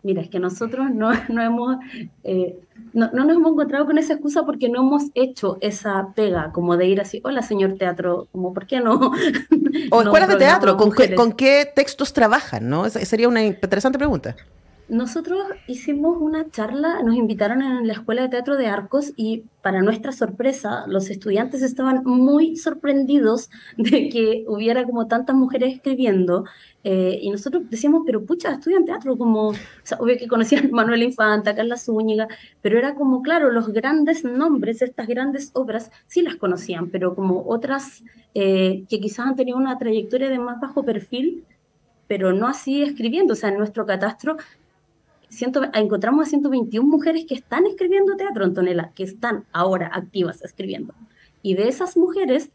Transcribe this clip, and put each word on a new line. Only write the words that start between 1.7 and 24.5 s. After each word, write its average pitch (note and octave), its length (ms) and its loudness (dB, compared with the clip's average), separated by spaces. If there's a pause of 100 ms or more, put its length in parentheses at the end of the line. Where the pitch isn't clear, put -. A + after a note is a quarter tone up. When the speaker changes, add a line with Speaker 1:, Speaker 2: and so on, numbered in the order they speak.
Speaker 1:
eh, F#3 360 -4 (340)
no, A3+ 200 2
no C4 120 2
nos E4 120 6
hemos D#4+ 160 4
encontrado C#4+ 320 0
con D4+ 120 2
esa D#4+ 160 0
excusa D4 320 -2
porque B3+ 240 -2
no B3 120 0
hemos C#4+ 220 4 (120)
hecho A#3+ 460 -2
esa G3+ 540 -4
pega, F3 360 0
como F3 260 0
de F3+ 100 4
ir G3 140 2
así, G3+ 220 -8
"Hola, C4 180 -2
señor F#3+ 360 0
teatro", F3+ 540 -2
como, F#3 220 -6
"¿Por - 140 -8
qué C4 120 -2
no?" A#3 360 2
<laughs> F#4+ 60 -2 (680)
Speaker 2:
O A3+ 140 6
Speaker 1:
No - 0 -
Speaker 2:
escuelas D#4+ 260 6
de G4 60 6
teatro, C4+ 420 6
Speaker 1:
programamos G#3+ 60 6
Speaker 2:
¿con G#3 80 6
qué, B3 120 6
Speaker 1:
mujeres. F#3 140 2
Speaker 2:
con A#3 160 4
qué C#4 400 4
textos C#4 400 0
trabajan, A3 560 2
no? E3 160 0
Esa A3 200 -2
sería A#3 220 2
una A#3 160 4
interesante G#3 540 0
pregunta. G3+ 380 -2 (540)
Speaker 1:
Nosotros E4 500 -4 (280)
hicimos D4 520 -2
una D#4 300 -2
charla, C#4+ 520 -4
nos A#3 140 2
invitaron A3 460 0
en B3+ 260 -2
la G#3+ 60 -2
Escuela A#3 300 -4
de B3+ 40 -2
Teatro B3+ 300 -2
de B3 100 0
Arcos A#3 480 -4
y, A3+ 300 -4 (180)
para F#3+ 180 0
nuestra A3+ 300 0
sorpresa, A#3 720 -4
los F#3+ 240 -2
estudiantes A3 520 -2
estaban C4 420 0
muy C#4+ 540 4
sorprendidos C#4 920 0 (280)
de A3+ 320 2
que A3 400 0
hubiera A3+ 340 0